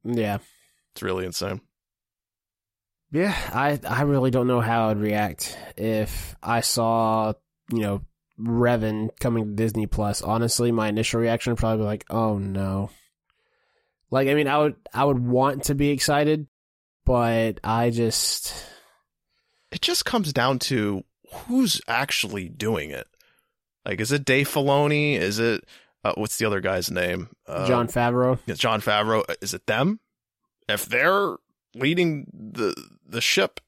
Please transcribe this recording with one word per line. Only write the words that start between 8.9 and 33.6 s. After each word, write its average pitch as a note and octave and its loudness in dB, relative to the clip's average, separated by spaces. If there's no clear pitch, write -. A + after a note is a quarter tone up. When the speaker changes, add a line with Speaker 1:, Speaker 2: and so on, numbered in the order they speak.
Speaker 1:
coming A#2 0
to G#2+ -6
Disney G#2+ 0
Plus. G2+ -2
Honestly, A#2 0
my A2 0
initial A2 0
reaction A#2 0
would A2+ -2
probably A2+ 2
be G#2+ 0
like, G#2 -4
"Oh, A2 0
no." G2 -2
Like, C3+ 2
I C#3+ 4
mean, D3 2
I D3 2
would, D3+ 2
I C3+ 0
would C#3 4
want C3 2
to C#3+ 0
be C#3+ 2
excited, D3 2
but A#2 2
I A#2 2
just - 0
Speaker 2:
It G3 -10
just - -2
comes F3+ -2
down C3 2
to G#2 -2
who's B3 0
actually G2 -2
doing F2 -2
it. B1 -10
Like, G2+ -4
is A2+ 0
it C#3+ 0
Dave C#3 4
Filoni? D3 2
Is G2+ -2
it, A2+ 0
uh, G2+ 0
what's G#2+ -4
the A2+ 0
other G2+ 0
guy's F2+ -2
name? F2+ -2
Uh, F#2 -4
Speaker 1:
Jon A#2+ 2
Favreau. B2 2
Speaker 2:
yeah, A#2 -6
Jon A2 0
Favreau. G#2+ 2
Uh, E2+ -4
is F#2 -6
it - -10
them? D3 0
If G#2 -2
they're D3+ 2
leading D#3 0
the, G#2+ -4
the A2 -6
ship - 0